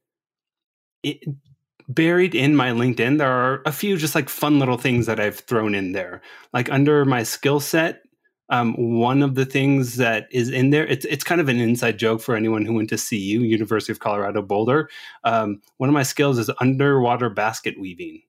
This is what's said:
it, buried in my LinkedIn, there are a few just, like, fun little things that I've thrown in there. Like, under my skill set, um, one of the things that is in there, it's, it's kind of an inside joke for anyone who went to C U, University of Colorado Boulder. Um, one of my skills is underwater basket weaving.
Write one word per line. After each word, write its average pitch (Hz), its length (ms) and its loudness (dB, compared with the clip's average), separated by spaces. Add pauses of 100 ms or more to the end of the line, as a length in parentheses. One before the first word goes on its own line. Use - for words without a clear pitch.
(1040)
it, 143 160 -6 (680)
buried 170 460 2
in 143 220 4
my 127 160 2
LinkedIn, 120 480 2
there 139 100 2
are 127 380 0
a 156 40 0
few 196 260 -2
just, 151 180 -2
like, 151 140 0
fun 147 280 2
little 127 200 2
things 120 280 0
that 110 140 -2
I've 104 200 -2
thrown 110 360 -2
in 95 160 -4
there. 90 300 -8 (300)
Like, 123 200 -2
under 143 340 4
my 127 160 2
skill - 380 0
set, 165 420 -2 (480)
um, 120 240 0 (260)
one 127 220 2
of 135 140 0
the 131 100 0
things 135 520 0
that 113 340 0
is 123 180 0
in 131 220 2
there, 151 160 2
it's, - 180 -2
it's 147 180 -6
kind - 180 0
of 143 80 0
an 123 100 2
inside 117 400 0
joke 110 220 0
for 123 140 -2
anyone 110 300 0
who 113 80 -2
went 110 160 -2
to 113 80 -2
C - 200 -6
U, 101 240 -2
University 110 500 0
of 104 80 -10
Colorado 104 420 -2
Boulder. 110 480 0 (340)
Um, 110 380 -2 (160)
one 131 120 0
of 143 40 4
my 147 100 2
skills 143 360 0
is 110 100 -2 (100)
underwater 131 680 2
basket 107 500 -4
weaving. 87 500 -14